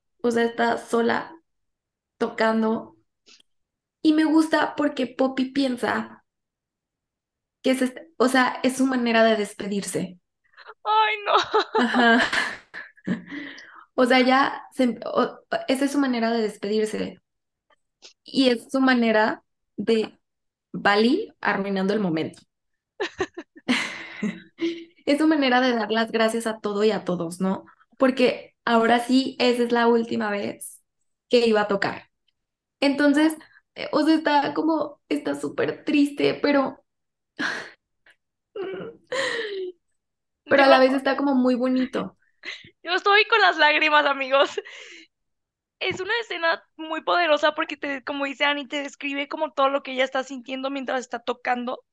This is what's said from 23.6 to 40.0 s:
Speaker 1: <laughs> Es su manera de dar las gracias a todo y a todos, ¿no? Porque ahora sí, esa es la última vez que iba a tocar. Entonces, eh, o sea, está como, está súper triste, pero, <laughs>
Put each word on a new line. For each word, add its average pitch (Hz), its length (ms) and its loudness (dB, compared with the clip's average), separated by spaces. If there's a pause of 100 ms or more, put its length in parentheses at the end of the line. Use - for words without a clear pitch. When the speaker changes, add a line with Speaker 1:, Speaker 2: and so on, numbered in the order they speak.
Speaker 1:
<laughs> - 1300 -6 (120)
Es 285 120 2
su 311 80 2
manera 269 340 2
de 254 140 0
dar 214 160 -4
las 220 200 -2
gracias 226 360 0
a 220 140 -6
todo 208 240 -2
y 220 60 4
a 190 140 -4
todos, 175 360 -4
¿no? 190 240 -2 (340)
Porque - 560 0 (100)
ahora 233 360 4
sí, 262 380 0
esa 240 240 2
es 233 100 0
la 233 160 2
última 226 420 0
vez - 500 -8 (480)
que 240 180 4
iba 208 160 4
a 208 60 -2
tocar. - 420 -4 (720)
Entonces, 294 540 4 (420)
eh, - 160 -8
o 302 120 2
sea, 320 120 4
está 294 380 0
como, 311 540 -2
está 285 320 -4
súper - 440 -4
triste, 285 580 2
pero, 277 420 0 (1700)
<laughs> 427 720 -8 (1200)